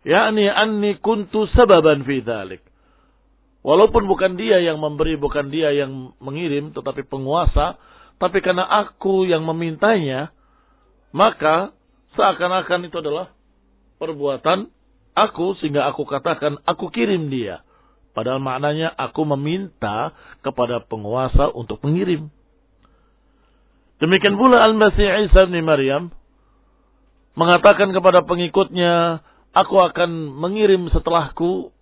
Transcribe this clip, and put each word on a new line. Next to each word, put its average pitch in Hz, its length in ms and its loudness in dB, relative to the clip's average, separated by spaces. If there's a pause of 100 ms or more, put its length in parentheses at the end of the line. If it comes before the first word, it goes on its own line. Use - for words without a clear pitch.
Yakni 214 480 2
anni 208 480 -2
kuntu 214 560 -2
sababan 156 560 4
fi 135 160 -4
dzalik. 98 400 -10 (960)
Walaupun 202 480 4
bukan 185 320 0
dia 202 240 2
yang 156 160 -2
memberi, 156 400 -4
bukan 143 320 -4
dia 151 240 0
yang 135 480 -8
mengirim, 147 480 -6
tetapi 135 320 -10
penguasa 143 720 -2 (400)
tapi 185 240 -2
karena 185 240 0
aku 190 640 -2
yang 160 160 0
memintanya, 165 880 -2 (800)
maka 175 640 0 (400)
seakan-akan 180 720 0
itu 165 120 -10
adalah 156 320 -6 (680)
perbuatan 156 720 -4 (400)
aku, 190 480 -2
sehingga 143 280 -2
aku 143 200 -8
katakan, 147 560 -4
"Aku 175 240 -4
kirim 196 400 -4
dia." 110 320 -8 (560)
Padahal 127 240 -4
maknanya 147 560 -4
aku 151 320 -6
meminta 143 880 -6 (240)
kepada 120 480 -4
penguasa 127 640 0
untuk 113 320 -10
mengirim. 156 480 -2 (1700)
Demikian 190 400 2
pula 240 240 6
Al-Masih 208 640 2
Isa 190 160 8
bin 180 200 -2
Maryam 147 440 0 (1300)
mengatakan 190 560 4
kepada 180 320 4
pengikutnya, 175 960 0 (320)
"Aku 190 280 2
akan 165 560 0
mengirim 190 520 2
setelahku." 170 920 -2